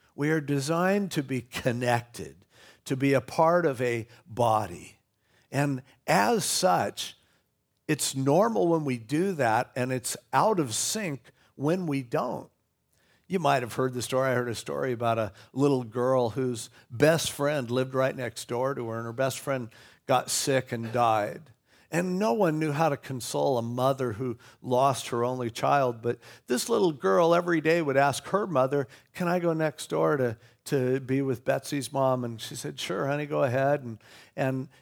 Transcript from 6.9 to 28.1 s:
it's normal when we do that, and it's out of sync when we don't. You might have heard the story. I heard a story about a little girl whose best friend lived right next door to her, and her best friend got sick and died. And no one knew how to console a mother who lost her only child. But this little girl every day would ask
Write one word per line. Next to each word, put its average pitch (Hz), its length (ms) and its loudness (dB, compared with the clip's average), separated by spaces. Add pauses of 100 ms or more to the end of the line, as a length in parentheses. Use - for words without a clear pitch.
it's - 280 -2
normal 175 520 2
when 165 180 0
we 127 120 -2
do 147 360 -2
that, 123 420 0
and 127 160 -2
it's 127 240 -4 (160)
out 180 280 4
of 127 140 -2
sync 170 480 -4 (340)
when 170 320 -2
we 139 160 -2
don't. 123 440 -6 (800)
You 185 120 -2
might 143 240 4
have 117 100 -8
heard 131 200 0
the 123 80 -4
story. 131 280 0
I 123 60 2
heard 123 140 0
a 110 60 -4
story 143 360 -4
about 113 260 0
a 107 140 -2 (220)
little 135 300 2
girl 123 480 0
whose 123 380 -4 (220)
best 147 400 4
friend 143 400 -2
lived 131 240 0
right 131 200 0
next 120 340 -8
door 131 260 -2
to 123 140 -6
her, 113 80 -6
and 113 80 -8
her 117 80 -8
best 131 260 -2
friend 127 300 -4 (360)
got - 240 2
sick - 440 0
and 113 180 -6
died. 113 500 2 (480)
And 180 300 -2
no 226 140 2
one 175 260 2
knew 156 140 -2
how 156 160 2
to 139 80 -2
console 139 600 -2
a 117 40 0
mother 127 520 0
who 120 240 -6 (240)
lost 127 480 0
her 120 140 0
only 127 260 -2
child. 131 520 0
But 120 180 -4 (280)
this 247 200 -2
little 208 240 2
girl 170 420 4
every 175 280 2
day 160 200 2
would 139 140 0
ask 139 320 2